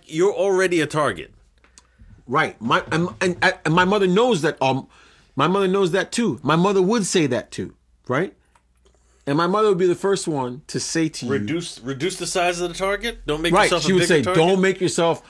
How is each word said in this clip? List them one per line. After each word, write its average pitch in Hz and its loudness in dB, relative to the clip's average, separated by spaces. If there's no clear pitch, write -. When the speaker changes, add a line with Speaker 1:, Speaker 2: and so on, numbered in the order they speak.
Speaker 1:
"You're 175 0
already 185 2
a 147 0
target." 120 -2
Speaker 2:
Right. 131 -2
My, 147 0
and, 165 0
and, 180 -2
and 156 0
my 180 4
mother 196 2
knows 202 2
that, 151 0
um, 131 0
my 139 2
mother 190 0
knows 185 2
that 180 -2
too. 196 -2
My 143 0
mother 190 2
would 202 2
say 165 0
that 120 -4
too, - -10
right? 143 -2
And 139 0
my 170 2
mother 208 2
would 196 2
be 180 2
the 175 2
first 190 -2
one 127 -6
to - -6
say 165 -2
to - -10
you 117 -4
Speaker 1:
Reduce, 151 -6
reduce 135 -6
the 175 -8
size 175 -2
of 175 -4
the 165 -12
target? 202 -6
Don't 151 -4
make 170 0
Speaker 2:
Right. 202 6
Speaker 1:
yourself 165 2
a 160 0
Speaker 2:
She 190 4
would 180 4
Speaker 1:
bigger 170 4
Speaker 2:
say, 165 4
Speaker 1:
target? 180 2
Speaker 2:
"Don't 185 4
make 190 2
yourself, 165 0